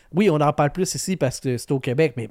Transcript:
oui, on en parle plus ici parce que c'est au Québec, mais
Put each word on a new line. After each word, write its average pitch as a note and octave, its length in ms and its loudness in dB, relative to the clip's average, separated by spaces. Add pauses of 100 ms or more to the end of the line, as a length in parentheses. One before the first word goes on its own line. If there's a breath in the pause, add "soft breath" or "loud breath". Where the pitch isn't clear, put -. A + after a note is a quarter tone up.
(140 soft breath)
oui, G3 160 4
on D3+ 100 2
en D3 140 4
parle D3 180 2
plus F3+ 220 -4
ici F#3 220 -4
parce C3 240 -2
que B2 180 -2
c'est - 140 -10
au C3+ 80 0
Québec, C#3 360 0
mais A2+ 140 -6